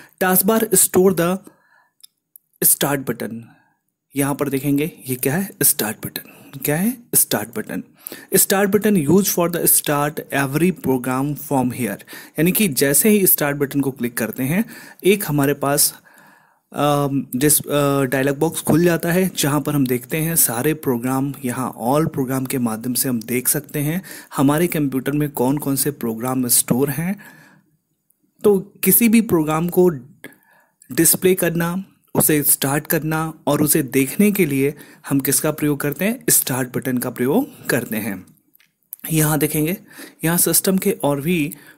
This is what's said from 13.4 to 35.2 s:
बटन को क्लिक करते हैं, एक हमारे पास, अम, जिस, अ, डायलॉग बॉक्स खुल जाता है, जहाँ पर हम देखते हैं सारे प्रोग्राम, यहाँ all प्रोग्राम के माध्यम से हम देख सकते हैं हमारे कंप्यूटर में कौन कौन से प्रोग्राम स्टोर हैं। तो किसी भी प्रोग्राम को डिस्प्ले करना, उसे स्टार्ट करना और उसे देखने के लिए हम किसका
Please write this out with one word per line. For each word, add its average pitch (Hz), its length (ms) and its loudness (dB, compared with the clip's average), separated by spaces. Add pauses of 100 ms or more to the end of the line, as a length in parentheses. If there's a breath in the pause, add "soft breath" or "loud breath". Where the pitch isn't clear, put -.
बटन 143 240 -2
को 135 100 -2
क्लिक 120 260 -6
करते 113 260 -4
हैं, 170 220 0 (380 loud breath)
एक 202 240 4
हमारे 143 260 2
पास, 143 400 0 (800 soft breath)
अम, 143 640 0
जिस, 143 240 2
अ, 143 440 0
डायलॉग 139 340 0
बॉक्स 156 240 -2
खुल 165 220 2
जाता 170 280 2
है, 185 260 2
जहाँ 147 240 0
पर 147 140 -2
हम 135 120 4
देखते 123 300 -4
हैं 160 180 -2
सारे 131 380 0
प्रोग्राम, 135 600 -2 (120)
यहाँ 120 360 -4
all 147 280 2
प्रोग्राम 135 360 -4
के 135 120 -4
माध्यम 117 360 -2
से 135 160 -2
हम 120 100 -2
देख 120 280 -2
सकते 151 320 -4
हैं 156 240 -2 (340 loud breath)
हमारे 151 300 4
कंप्यूटर 139 440 -2
में 147 180 0
कौन 139 280 0
कौन 139 180 -2
से 143 160 0
प्रोग्राम 123 560 -4
स्टोर 127 420 2
हैं। 170 300 -4 (1200 loud breath)
तो 208 160 4 (240)
किसी 220 260 4
भी 226 120 6
प्रोग्राम 165 480 0
को 180 200 6 (1000 loud breath)
डिस्प्ले 165 440 2
करना, 170 480 -2 (320)
उसे 151 280 2
स्टार्ट 147 440 0
करना 160 460 -2 (140)
और 143 140 2
उसे 151 220 2
देखने 135 480 2
के 190 140 2
लिए 139 280 0 (360 loud breath)
हम 139 100 2
किसका 139 320 0